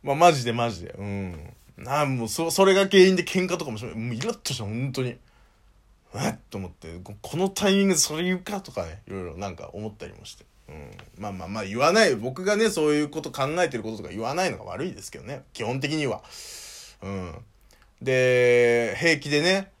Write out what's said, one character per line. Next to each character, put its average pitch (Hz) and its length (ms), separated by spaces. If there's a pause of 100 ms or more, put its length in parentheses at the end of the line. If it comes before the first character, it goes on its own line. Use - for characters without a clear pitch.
ま 139 120
あ、 - 20
マ 170 160
ジ 131 120
で 117 80
マ 117 180
ジ 87 140
で。 - 140
う 98 60
ん。 92 500 (220)
な 135 240
あ、 147 60
も 127 180
う、 110 40
そ-、 165 240
そ 196 120
れ 190 100
が 196 140
原 196 160
因 185 120
で 180 80
喧 185 240
嘩 175 80
と 170 80
か 139 60
も 107 80
し-、 113 80
も 120 260
う - 20
イ 110 60
ラ 226 120
ッ 226 60
と - 140
し 131 60
た、 107 60
本 120 280
当 131 100
に。 123 140 (960)
「え 147 160
っ？」 - 40 (160)
と 107 80
思 92 100
っ - 20
て、 82 340
こ-、 101 180
「こ - 140
の 190 120
タ 196 200
イ 196 80
ミ 196 80
ン 196 40
グ 185 60
で 151 60
そ 151 160
れ 170 80
言 185 120
う - 40
か？」 202 220
と - 100
か 92 120
ね、 80 220
い - 40
ろ 98 100
い 90 40
ろ 82 120
な 98 120
ん 85 80
か - 160
思 107 160
っ 107 60
た - 120
り - 120
も - 60
し - 100
て。 - 100 (240)
う - 40
ん。 73 180 (280)
ま 104 100
あ 101 40
ま 90 120
あ 87 40
ま 107 120
あ、 101 40
言 101 140
わ 151 140
な 220 120
い。 143 120
僕 131 280
が 202 120
ね、 220 140
そ 156 180
う 151 60
い 147 80
う 147 60
こ 147 140
と 127 80
考 135 180 (140)
え 165 60
て 131 80
る 110 60
こ 110 100
と 110 60
と 92 60
か 76 40
言 101 120
わ 123 140
な 180 120
い 156 40
の 95 80
が 104 60
悪 98 220
い 165 60
で - 100
す - 80
け - 80
ど - 60
ね。 131 280
基 - 100
本 123 180
的 143 120
に 156 140
は。 - 160 (800)
う 95 60
ん。 90 360 (580)
で、 123 960
平 160 200
気 143 120
で 147 120
ね 190 280 (100)